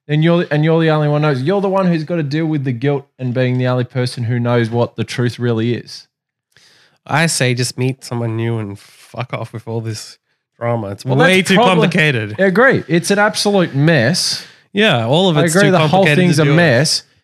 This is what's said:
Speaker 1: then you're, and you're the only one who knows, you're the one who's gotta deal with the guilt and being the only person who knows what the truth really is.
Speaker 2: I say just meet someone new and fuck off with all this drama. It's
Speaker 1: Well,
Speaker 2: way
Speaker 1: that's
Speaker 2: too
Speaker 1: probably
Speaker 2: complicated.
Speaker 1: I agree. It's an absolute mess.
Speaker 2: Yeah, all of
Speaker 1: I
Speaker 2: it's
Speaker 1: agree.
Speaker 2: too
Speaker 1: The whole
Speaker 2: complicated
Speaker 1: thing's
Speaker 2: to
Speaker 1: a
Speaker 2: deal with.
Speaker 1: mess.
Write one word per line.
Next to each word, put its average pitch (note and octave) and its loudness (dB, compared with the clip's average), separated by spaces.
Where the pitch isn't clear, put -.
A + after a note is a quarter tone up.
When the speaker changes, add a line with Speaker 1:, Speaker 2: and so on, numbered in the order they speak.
Speaker 1:
then D3+ 0
you're, E3+ 2
and D3+ 0
you're E3 2
the D#3+ 2
only D3+ 0
one D3 0
who D#3 2
knows, C3 -2
you're F#3+ 0
the G3 -2
one F#3+ 0
who's E3+ 0
gotta E3+ -4
deal D3+ -4
with D#3 -2
the C3+ -2
guilt C#3 -2
and B2+ -6
being B2+ 0
the B2+ -2
only B2+ 0
person B2 -6
who A#2+ -2
knows A#2+ 0
what A#2 -2
the A2 -4
truth B2 -4
really A#2+ -2
is. - -14
Speaker 2:
I D#3 0
say B2+ 0
just A#2+ -6
meet B2+ -4
someone A#2 -6
new A2+ -4
and G2+ -10
fuck - -16
off A#2 -10
with A2+ -14
all A2+ -6
this A2 -10
drama. A#2 -4
It's G2+ -12
Speaker 1:
Well, C3 -2
Speaker 2:
way F#3 4
Speaker 1:
that's F#3+ 0
Speaker 2:
too F#3+ 4
Speaker 1:
probably F#3+ 4
Speaker 2:
complicated. C#3 0
Speaker 1:
I F#3 2
agree. G#3 2
It's E3+ 0
an G3+ 0
absolute G3+ 0
mess. D3 0
Speaker 2:
Yeah, F#3+ 2
all E3+ 2
of D#3 2
Speaker 1:
I D3+ 2
Speaker 2:
it's D#3+ 0
Speaker 1:
agree. G3+ 4
Speaker 2:
too F#3 2
Speaker 1:
The F3+ 4
whole D#3 2
Speaker 2:
complicated D#3+ 4
Speaker 1:
thing's F3+ 4
Speaker 2:
to D#3+ 4
Speaker 1:
a - 4
Speaker 2:
deal D3 2
with. D#3 4
Speaker 1:
mess. D#3 2